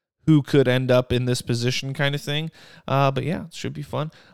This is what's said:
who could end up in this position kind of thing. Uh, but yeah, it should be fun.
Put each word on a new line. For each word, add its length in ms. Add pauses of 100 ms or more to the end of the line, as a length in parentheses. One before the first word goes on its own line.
(280)
who 140
could 260
end 240
up 200
in 140
this 160
position 520
kind 200
of 80
thing. 300 (360)
Uh, 220
but 140
yeah, 220
it 80
should 200
be 80
fun. 300 (220)